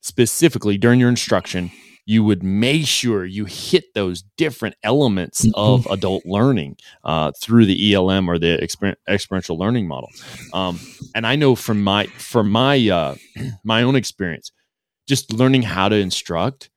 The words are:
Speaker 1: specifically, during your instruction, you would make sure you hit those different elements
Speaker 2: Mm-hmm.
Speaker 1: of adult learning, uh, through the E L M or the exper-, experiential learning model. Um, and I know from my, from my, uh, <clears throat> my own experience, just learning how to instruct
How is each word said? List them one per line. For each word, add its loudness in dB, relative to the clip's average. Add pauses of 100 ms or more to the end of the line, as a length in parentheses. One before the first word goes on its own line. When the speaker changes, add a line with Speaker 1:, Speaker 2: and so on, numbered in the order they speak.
Speaker 1:
specifically, 0
during 4
your 4
instruction, -2 (340)
you 2
would 2
make 0
sure -2
you -8
hit -4
those -4 (120)
different -4
elements 0
Speaker 2:
Mm-hmm. 4
Speaker 1:
of 2
adult -4
learning, 0 (280)
uh, -2
through 6
the 2
E 6
L 4
M 0
or 0
the 2
exper-, -4 (120)
experiential -4
learning -2
model. -10 (420)
Um, -4 (340)
and -2
I 2
know 4
from -2
my, 0 (100)
from 0
my, 2
uh, 0 (220)
<clears throat> -10
my 0
own 2
experience, -6 (560)
just -2
learning 4
how -2
to 2
instruct -4